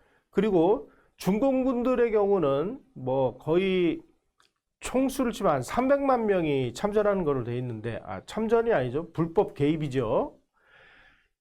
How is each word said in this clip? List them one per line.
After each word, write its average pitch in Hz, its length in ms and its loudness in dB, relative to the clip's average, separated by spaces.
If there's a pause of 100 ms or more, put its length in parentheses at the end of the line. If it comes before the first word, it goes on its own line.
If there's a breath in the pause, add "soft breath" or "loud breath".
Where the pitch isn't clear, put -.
(300 soft breath)
그리고 190 600 2 (260 soft breath)
중공군들의 247 920 0
경우는 196 680 0 (140)
뭐 131 440 -2
거의 180 640 0 (800)
총수를 254 520 -2
치면 190 200 0
한 131 100 0
삼백만 262 640 0
명이 147 480 0
참전하는 202 500 0
걸로 135 200 -2
돼 120 140 -6
있는데, 117 460 -8
아, 95 220 -10
참전이 226 460 0
아니죠. 139 400 -2
불법 165 420 0
개입이죠. 147 840 0 (1040 soft breath)